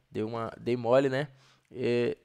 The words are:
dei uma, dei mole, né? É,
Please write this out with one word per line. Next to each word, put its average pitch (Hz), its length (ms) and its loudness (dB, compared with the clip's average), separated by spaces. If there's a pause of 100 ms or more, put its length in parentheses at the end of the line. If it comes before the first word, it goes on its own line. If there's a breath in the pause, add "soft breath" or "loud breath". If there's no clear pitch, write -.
(120)
dei 107 120 -4
uma, 113 360 -6
dei 117 160 -2
mole, 123 320 4
né? 135 220 -2 (420 soft breath)
É, 120 540 0